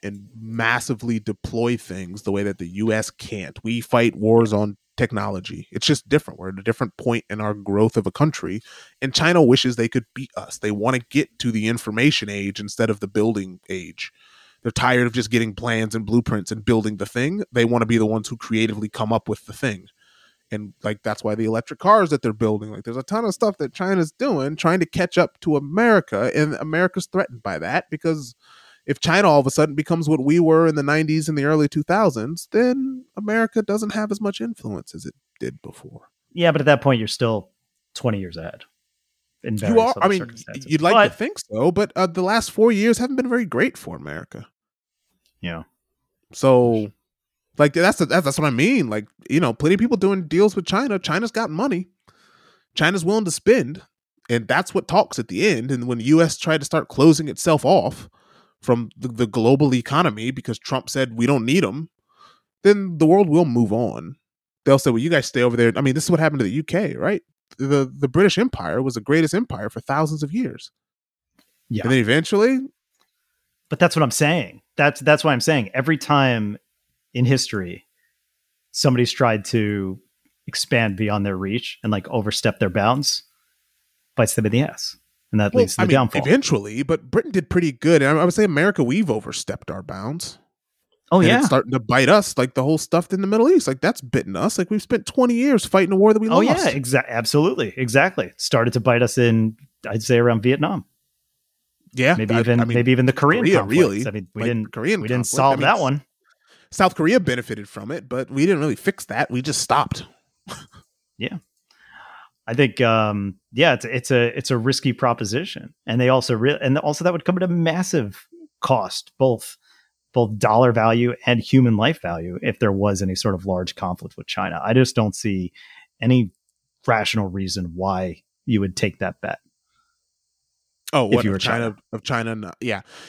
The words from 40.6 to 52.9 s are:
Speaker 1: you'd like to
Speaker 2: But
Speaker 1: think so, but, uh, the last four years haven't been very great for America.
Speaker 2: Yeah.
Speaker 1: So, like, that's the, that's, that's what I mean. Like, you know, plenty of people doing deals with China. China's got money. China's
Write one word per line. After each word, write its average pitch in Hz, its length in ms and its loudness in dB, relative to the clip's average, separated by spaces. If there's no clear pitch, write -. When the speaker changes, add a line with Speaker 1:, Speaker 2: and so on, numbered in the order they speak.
Speaker 1:
you'd 151 120 2
like 175 100 4
to 214 160 6
Speaker 2:
But - 100 -10
Speaker 1:
think 349 200 -6
so, 120 340 0
but, 202 240 0
uh, 185 100 2
the 180 160 -4
last 208 280 -2
four 226 200 4
years 220 280 2
haven't 254 180 -4
been 262 140 -4
very 233 160 -2
great 151 320 -2
for - 180 -14
America. 73 500 -14
Speaker 2:
Yeah. 82 240 -10
Speaker 1:
So, 120 600 2
like, 147 160 4
that's 180 260 2
the, 165 80 0
that's, 170 180 2
that's 139 140 -2
what 151 100 0
I - 20 2
mean. 147 400 2
Like, 107 160 -6
you 143 80 2
know, 139 140 2
plenty 156 220 2
of 196 40 2
people 233 180 2
doing 190 300 0
deals 196 300 2
with 185 100 -4
China. 214 320 -2
China's 185 320 -4
got 220 200 -4
money. 180 360 -2
China's 170 300 0